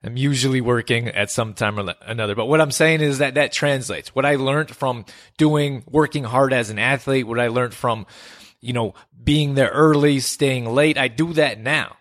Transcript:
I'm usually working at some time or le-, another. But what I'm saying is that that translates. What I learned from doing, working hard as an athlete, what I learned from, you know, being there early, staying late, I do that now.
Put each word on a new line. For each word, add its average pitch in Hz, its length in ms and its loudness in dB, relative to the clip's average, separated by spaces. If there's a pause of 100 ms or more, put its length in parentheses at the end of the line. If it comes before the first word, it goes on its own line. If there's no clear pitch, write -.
I'm 117 120 -8
usually 131 440 0
working 117 480 0
at 104 240 -4
some 110 200 -2
time 104 280 -2
or - 20 -4
le-, 90 200 -6
another. 107 340 -4
But 113 100 -4
what 156 140 4
I'm 151 100 2
saying 160 300 2
is 143 180 0
that 135 160 -2
that 139 160 2
translates. 127 640 -4
What 135 100 0
I 143 120 2
learned 135 340 -2
from 123 340 -4 (320)
doing, 147 540 2
working 147 320 0
hard 131 300 2
as 120 180 0
an 107 80 -6
athlete, 131 480 0
what 117 140 -4
I 120 80 0
learned 120 260 -2
from, 110 320 -4 (540)
you 120 120 -8
know, 117 220 -2 (280)
being 147 320 2
there 131 160 4
early, 147 500 4
staying 127 520 -2
late, 147 240 2
I 131 120 0
do 151 260 -4
that 139 240 0
now. 135 420 -4